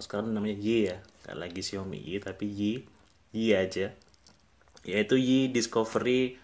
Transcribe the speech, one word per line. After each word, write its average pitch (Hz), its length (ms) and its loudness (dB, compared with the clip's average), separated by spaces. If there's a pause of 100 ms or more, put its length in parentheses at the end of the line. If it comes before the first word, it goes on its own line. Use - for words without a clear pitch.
sekarang 110 320 -4
namanya 104 240 -2
Yi 107 320 2
ya, 90 80 -8 (240)
nggak - 160 -12
lagi 87 240 -8
Xiaomi 95 400 -8
Yi, 90 160 -6
tapi 101 320 -6
Yi, 104 220 0 (580)
Yi 110 240 4
aja. 95 400 0 (880)
Yaitu 104 320 2
Yi 131 400 4
Discovery 120 880 2